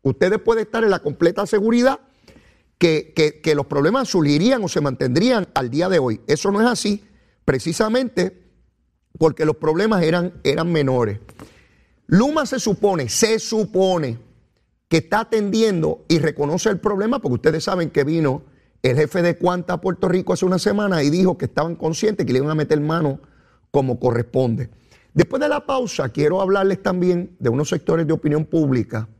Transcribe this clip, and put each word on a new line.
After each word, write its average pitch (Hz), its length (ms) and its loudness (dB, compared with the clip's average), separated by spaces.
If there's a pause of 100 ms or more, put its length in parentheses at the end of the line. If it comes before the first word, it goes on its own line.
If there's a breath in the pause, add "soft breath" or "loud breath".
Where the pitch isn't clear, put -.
ustedes 185 380 0
pueden 226 240 0
estar 226 180 -4
en 214 80 2
la 180 80 2
completa - 480 -2
seguridad 240 540 2 (760 soft breath)
que, 160 380 2
que, 151 260 0
que 156 140 2
los 143 120 -2
problemas 180 420 0
surgirían 175 560 2
o 170 40 -4
se 170 120 -2
mantendrían 156 760 0
al 127 160 -2
día 160 180 -2
de 180 120 2
hoy. 120 260 -2
Eso 156 240 0
no 202 100 0
es 226 60 4
así, - 380 -2 (400 soft breath)
precisamente 190 1000 -2 (760)
porque 156 280 2
los 151 120 2
problemas 180 460 0
eran, 175 400 0
eran 160 300 0
menores. 127 480 0 (880 loud breath)
Luma 277 360 4
se 254 140 -4
supone, 180 500 0
se 220 300 0
supone 185 800 -2 (680)
que 160 80 0
está 202 240 0
atendiendo 208 880 0
y 165 100 4
reconoce 147 500 -2
el 202 120 -2
problema, 214 400 -2
porque 127 160 -2
ustedes 156 260 0
saben 180 280 -2
que 143 120 0
vino 151 400 -2 (400 soft breath)
el 127 140 2
jefe 156 260 0
de 175 160 0
Cuanta 180 360 -2
a 165 60 -6
Puerto 175 280 -2
Rico 185 240 -2
hace 180 120 -2
una 185 140 0
semana 202 460 0
y 143 60 2
dijo 180 280 2
que - 60 -6
estaban 160 320 -4
conscientes 165 500 -2
que 120 60 -2
le 127 80 2
iban 147 100 -2
a 156 60 -2
meter 151 240 0
mano 151 400 -2 (500 soft breath)
como 131 300 0
corresponde. 120 680 0 (460 soft breath)
Después 170 260 2
de 294 80 0
la 294 160 -4
pausa, 240 440 -4
quiero 151 340 -2
hablarles 196 400 0
también 180 560 -2
de 123 100 -2
unos 135 200 0
sectores 165 380 -2
de 156 60 0
opinión 151 320 -2
pública 127 640 -2 (120)